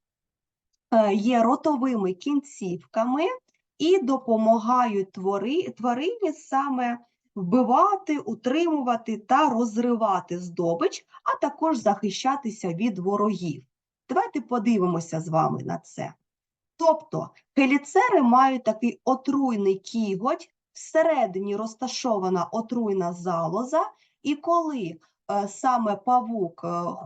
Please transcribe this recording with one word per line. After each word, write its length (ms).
е, 240
є 280
ротовими 720
кінцівками 1080
і 200
допомагають 1120
твори-, 580
тварині 600
саме 680
вбивати, 840
утримувати 1000
та 320
розривати 880
здобич, 680
а 160
також 360
захищатися 920
від 300
ворогів. 640
Давайте 320
подивимося 800
з 80
вами 340
на 160
це. 360
Тобто 540
хеліцери 680
мають 420
такий 400
отруйний 720
кіготь, 760
всередині 840
розташована 880
отруйна 680
залоза, 680
і 120
коли, 600
е, 180
саме 480
павук, 680
е, 40